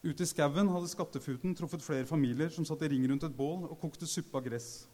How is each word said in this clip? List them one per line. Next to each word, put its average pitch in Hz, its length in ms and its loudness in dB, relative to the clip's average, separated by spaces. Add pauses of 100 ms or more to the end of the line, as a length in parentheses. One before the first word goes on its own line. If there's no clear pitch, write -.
Ute 165 200 0
i 165 40 2
skauen 160 400 4
hadde 175 240 2
skattefuten 160 640 -2
truffet 165 280 -6
flere 131 240 0
familier 147 440 4
som 160 160 -2
satt 156 160 -2
i 151 80 0
ring 131 160 4
rundt 139 160 2
et 151 120 -4
bål 160 340 -2
og 160 100 -10
kokte 160 280 -6
suppe - 280 -4
av 131 80 0
gress 120 280 -4 (220)